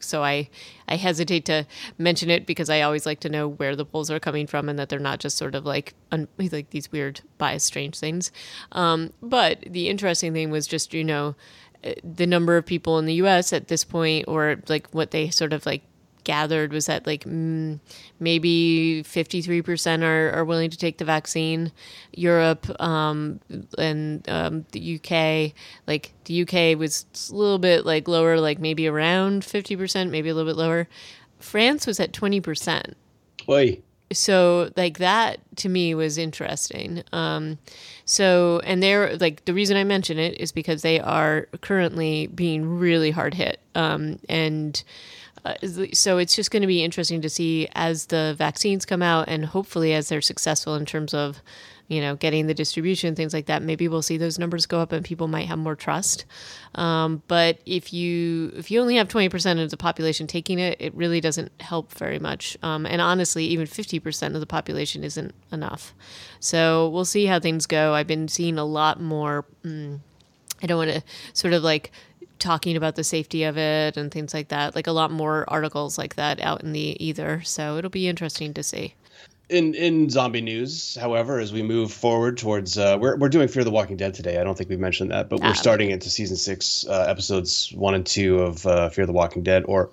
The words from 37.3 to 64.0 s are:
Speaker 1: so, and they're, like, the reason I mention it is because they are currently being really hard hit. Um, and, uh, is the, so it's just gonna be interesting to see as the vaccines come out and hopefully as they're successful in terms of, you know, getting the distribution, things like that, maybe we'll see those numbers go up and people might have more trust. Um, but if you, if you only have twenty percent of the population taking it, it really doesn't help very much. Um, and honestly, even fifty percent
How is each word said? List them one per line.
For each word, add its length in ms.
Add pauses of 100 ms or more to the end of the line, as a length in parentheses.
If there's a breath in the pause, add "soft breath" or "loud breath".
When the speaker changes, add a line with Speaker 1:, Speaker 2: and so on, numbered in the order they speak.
Speaker 1:
so, 640
and 180
they're, 340
like, 280
the 80
reason 240
I 80
mention 340
it 180
is 140
because 300
they 180
are 480 (140)
currently 640
being 500
really 340
hard 220
hit. 280 (120)
Um, 540
and, 560 (640 loud breath)
uh, 160
is 160
the, 160
so 240
it's 180
just 160
gonna 160
be 160
interesting 380
to 80
see 440
as 340
the 300
vaccines 480
come 160
out 280
and 160
hopefully 480
as 160
they're 120
successful 540
in 100
terms 280
of, 280 (460 loud breath)
you 120
know, 160
getting 320
the 60
distribution, 640
things 180
like 140
that, 140
maybe 260
we'll 140
see 160
those 220
numbers 260
go 140
up 140
and 100
people 240
might 200
have 100
more 180
trust. 480 (520 loud breath)
Um, 520
but 380
if 260
you, 640
if 160
you 80
only 160
have 140
twenty 180
percent 320
of 120
the 60
population 480
taking 340
it, 200
it 160
really 240
doesn't 400
help 320
very 260
much. 460
Um, 220
and 160
honestly, 440
even 200
fifty 340
percent 360